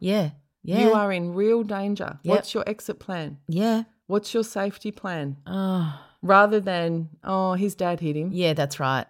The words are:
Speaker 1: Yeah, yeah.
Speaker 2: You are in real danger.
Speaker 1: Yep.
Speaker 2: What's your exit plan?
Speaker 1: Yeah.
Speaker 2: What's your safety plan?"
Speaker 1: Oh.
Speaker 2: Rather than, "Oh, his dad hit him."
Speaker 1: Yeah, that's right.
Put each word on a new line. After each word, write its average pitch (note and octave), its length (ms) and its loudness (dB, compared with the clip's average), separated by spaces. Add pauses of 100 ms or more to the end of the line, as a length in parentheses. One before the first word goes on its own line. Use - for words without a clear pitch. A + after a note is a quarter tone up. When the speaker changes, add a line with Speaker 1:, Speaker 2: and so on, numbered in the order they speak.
Speaker 1:
Yeah, F#3 300 0 (320)
yeah. F3+ 200 0
Speaker 2:
You A3 100 8
are G#3 200 2
in F3 220 -2
real A3 300 2
danger. G3+ 580 -6
Speaker 1:
Yep. F3+ 140 2
Speaker 2:
What's - 180 -2
your A3 140 -2
exit G#3+ 320 -8
plan? D3+ 380 -8 (100)
Speaker 1:
Yeah. A3 360 0 (220)
Speaker 2:
What's G#3 280 -2
your A3+ 100 0
safety G3+ 480 -6
plan?" D#3 440 -6 (100)
Speaker 1:
Oh. F#3 480 -2 (280)
Speaker 2:
Rather G3+ 380 6
than, E3+ 500 -2 (140)
"Oh, F#3+ 300 0
his G3 220 -2
dad F3 240 -2
hit D3+ 160 -2
him." E3 160 -4
Speaker 1:
Yeah, F3+ 200 2
that's C#3+ 280 -2
right. C3 300 0